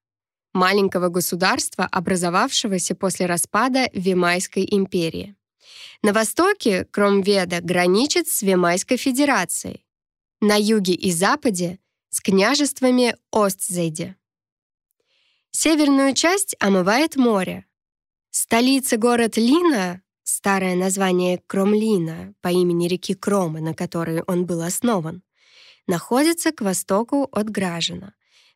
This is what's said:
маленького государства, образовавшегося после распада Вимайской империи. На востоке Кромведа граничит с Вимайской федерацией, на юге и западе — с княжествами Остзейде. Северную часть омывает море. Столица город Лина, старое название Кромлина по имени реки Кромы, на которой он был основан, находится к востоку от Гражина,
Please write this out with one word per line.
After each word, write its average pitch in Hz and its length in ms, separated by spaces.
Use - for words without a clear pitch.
маленького 185 560
государства, 185 800
образовавшегося 185 1040
после 185 320
распада 233 640
Вимайской 180 800
империи. 190 680
На 208 100
востоке 220 720
Кромведа 196 760
граничит 185 680
с - 160
Вимайской 185 540
федерацией, 247 840
на 208 200
юге 208 320
и 185 180
западе — 180 680
с - 100
княжествами 247 960
Остзейде. 180 840
Северную 285 640
часть 349 460
омывает 202 560
море. 190 500
Столица 254 680
город 233 380
Лина, 233 680
старое 190 460
название 180 720
Кромлина 196 960
по 180 80
имени 175 380
реки 180 260
Кромы, 185 480
на 160 120
которой 165 480
он 180 240
был 165 160
основан, 180 640
находится 302 640
к 311 100
востоку 233 720
от 214 180
Гражина, 180 640